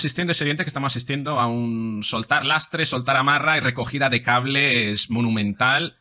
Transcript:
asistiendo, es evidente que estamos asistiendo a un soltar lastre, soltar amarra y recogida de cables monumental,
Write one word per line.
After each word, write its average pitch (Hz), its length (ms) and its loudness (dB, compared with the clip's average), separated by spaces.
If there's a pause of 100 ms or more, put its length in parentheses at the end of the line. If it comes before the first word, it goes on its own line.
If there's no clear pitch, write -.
asistiendo, 170 320 0
es - 100 -2
evidente 151 220 0
que - 40 -6
estamos 135 240 -2
asistiendo 139 480 -4
a 120 60 2
un 113 580 -2
soltar 117 400 0
lastre, 156 400 0
soltar 135 320 0
amarra 139 400 2
y 147 40 0
recogida 127 500 0
de 139 120 0
cables 127 880 2
monumental, 113 920 0